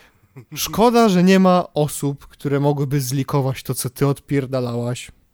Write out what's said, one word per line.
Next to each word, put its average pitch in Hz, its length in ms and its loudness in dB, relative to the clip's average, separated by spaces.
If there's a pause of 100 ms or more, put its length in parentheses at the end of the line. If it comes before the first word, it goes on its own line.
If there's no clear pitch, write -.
(540)
Szkoda, 220 540 2
że 180 140 4
nie 190 160 6
ma 180 360 2
osób, 143 520 -4
które 139 340 -4
mogłyby 143 400 0
zlikować 135 640 -4
to, 131 120 -6
co - 160 -8
ty - 160 -2
odpierdalałaś, 127 1040 -4 (240)